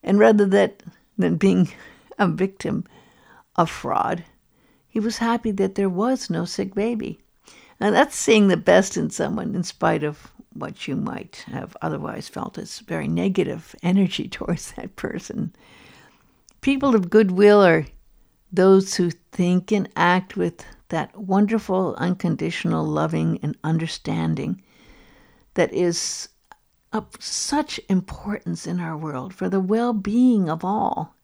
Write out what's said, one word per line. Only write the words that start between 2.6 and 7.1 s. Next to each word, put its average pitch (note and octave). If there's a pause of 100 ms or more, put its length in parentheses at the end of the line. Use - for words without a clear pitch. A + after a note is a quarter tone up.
of E3
fraud, - (640)
he -
was A3
happy A#3
that F#3+
there G3
was A3+
no E3+
sick F#3+
baby. G#3+ (600)